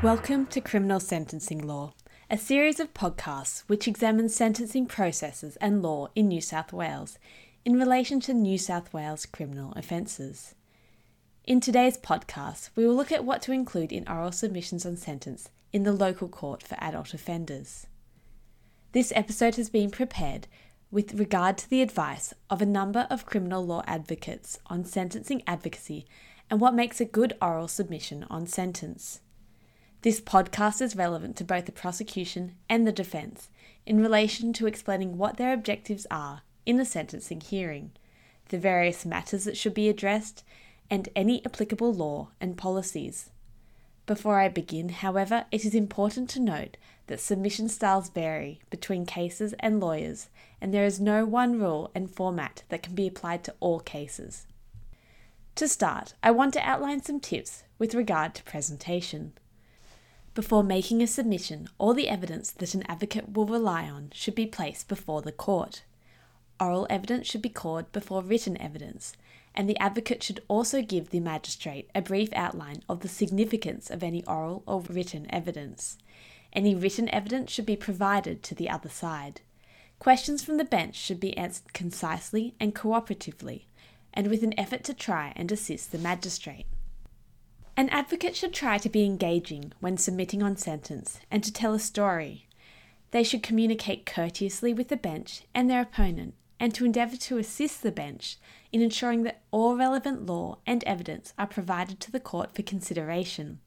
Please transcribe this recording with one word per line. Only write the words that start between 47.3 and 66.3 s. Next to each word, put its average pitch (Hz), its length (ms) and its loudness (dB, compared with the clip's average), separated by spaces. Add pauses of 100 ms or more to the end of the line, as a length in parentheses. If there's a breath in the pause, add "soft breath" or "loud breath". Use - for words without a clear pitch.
styles 190 420 2
vary 156 500 -4 (100)
between 175 380 -4
cases 175 520 -4
and 214 200 4
lawyers, 156 500 -2 (320 soft breath)
and 196 100 -2
there 202 140 6
is 190 140 2
no 214 260 4
one 240 340 2
rule 160 360 0
and 185 180 -4
format 175 560 -2
that 165 140 -6
can 175 100 -10
be 190 140 0
applied 175 380 -4
to - 140 -10
all 170 200 2
cases. - 640 -12 (1120 soft breath)
To 302 120 0
start, - 540 0
I - 80 8
want 254 240 6
to - 160 0
outline 277 320 0
some 285 180 -4
tips - 440 -6 (160)
with 220 160 0
regard 175 400 0
to - 80 -14
presentation. 156 880 -6 (1000 soft breath)
Before 214 320 6
making 190 360 4
a 240 60 6
submission, 180 680 -2
all 220 160 6
the 277 160 2
evidence 175 420 -4
that - 220 -8
an 196 160 -2
advocate 208 420 -4
will 214 140 4
rely 196 440 2
on 143 240 -12
should - 220 -4
be 226 100 2
placed 185 440 -6
before 156 320 -4
the 151 100 -6
court. - 520 0 (760 soft breath)